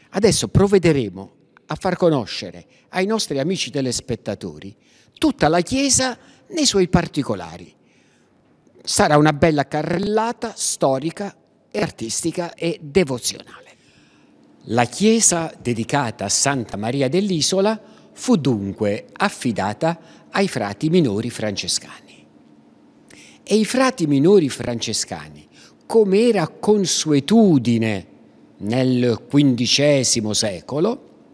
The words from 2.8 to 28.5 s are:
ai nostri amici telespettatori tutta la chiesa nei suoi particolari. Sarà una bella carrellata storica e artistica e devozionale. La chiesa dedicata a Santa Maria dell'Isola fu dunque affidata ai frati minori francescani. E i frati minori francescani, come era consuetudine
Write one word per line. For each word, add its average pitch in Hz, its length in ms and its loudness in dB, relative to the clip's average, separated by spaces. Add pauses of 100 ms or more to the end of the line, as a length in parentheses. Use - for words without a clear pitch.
ai 185 160 -2
nostri 202 320 -4
amici 156 320 -4
telespettatori 107 1040 -8 (420)
tutta 247 320 0
la 170 120 2
chiesa 262 560 0 (320)
nei 311 180 -2
suoi 185 220 2
particolari. 101 840 -4 (1080)
Sarà 165 340 2
una 151 160 6
bella 147 340 2
carrellata 208 880 -4
storica 156 800 -4 (360)
e 214 100 -6
artistica 170 720 -6
e 170 280 -6
devozionale. - 840 -2 (1000)
La 120 140 2
chiesa 180 720 2
dedicata 117 680 -4
a - 20 -4
Santa 127 480 -2
Maria 127 320 -2
dell'Isola 190 720 0 (320)
fu - 240 0
dunque 107 760 -2
affidata 123 840 -4 (320)
ai 196 160 0
frati 110 440 -4
minori 123 400 0
francescani. - 960 -8 (1160)
E - 140 0
i 220 80 2
frati 247 420 0
minori 147 440 6
francescani, 98 1000 -8 (380)
come 214 420 4
era 190 200 2
consuetudine 143 1600 2 (520)